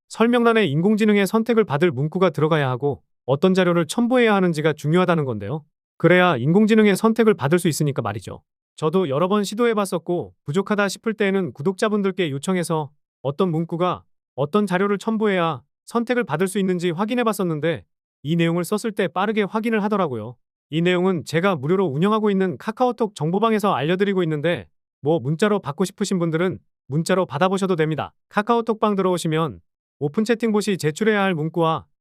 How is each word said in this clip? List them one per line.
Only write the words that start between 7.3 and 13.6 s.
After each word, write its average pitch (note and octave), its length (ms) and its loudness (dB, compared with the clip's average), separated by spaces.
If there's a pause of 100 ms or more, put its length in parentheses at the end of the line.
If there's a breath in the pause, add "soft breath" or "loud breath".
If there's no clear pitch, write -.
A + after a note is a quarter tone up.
받을 D3+ 240 0
수 E3+ 100 0
있으니까 C#3+ 340 -2
말이죠. G#2 400 -8 (340)
저도 D#3 320 0
여러 D3+ 200 0
번 G#3 160 0
시도해봤었고 F#3+ 920 -2 (100)
부족하다 G3 440 -2
싶을 G#3 260 -6
때에는 F#3+ 380 -2
구독자분들께 F#3+ 800 -2
요청해서 D#3+ 600 -4 (320)
어떤 D#3+ 280 -2
문구가 E3 540 -2 (300)